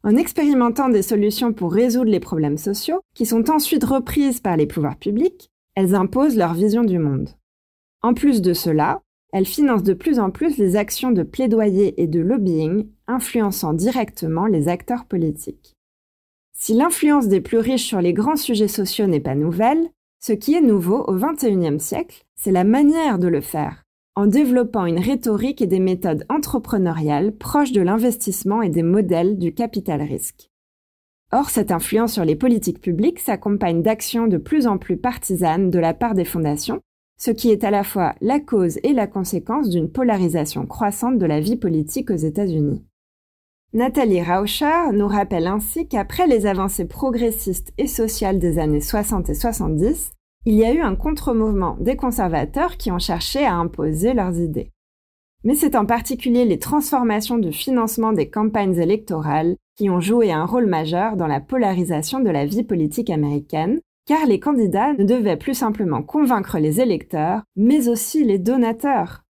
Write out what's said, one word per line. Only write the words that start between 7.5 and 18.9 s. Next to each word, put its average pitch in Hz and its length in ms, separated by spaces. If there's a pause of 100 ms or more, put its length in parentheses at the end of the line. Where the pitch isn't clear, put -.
En 240 120
plus 247 280
de 180 100
cela, 151 480 (320)
elles 190 140
financent 247 380
de 196 100
plus 269 240
en 190 120
plus 294 280
les 196 180
actions 226 360
de 180 100
plaidoyer 208 800
et 165 60
de 165 120
lobbying, 185 680 (180)
influençant 214 680
directement 180 760
les 165 220
acteurs 240 380
politiques. - 680 (840)
Si - 160
l'influence 294 540
des 190 140
plus - 180
riches 240 260
sur 196 160
les 175 120
grands 233 240
sujets 214 320
sociaux 202 400